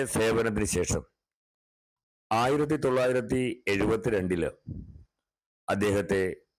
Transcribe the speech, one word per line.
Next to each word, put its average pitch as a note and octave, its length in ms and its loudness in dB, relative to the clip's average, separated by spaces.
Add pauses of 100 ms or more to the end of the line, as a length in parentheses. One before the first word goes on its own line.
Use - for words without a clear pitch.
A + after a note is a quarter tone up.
സേവനത്തിന് A2+ 640 2
ശേഷം F2 360 -2 (1300)
ആയിരത്തി C#3+ 460 2
തൊള്ളായിരത്തി B2+ 640 0 (260)
എഴുപത്തിരണ്ടില് G2 840 0 (1160)
അദ്ദേഹത്തെ G2 540 0 (380)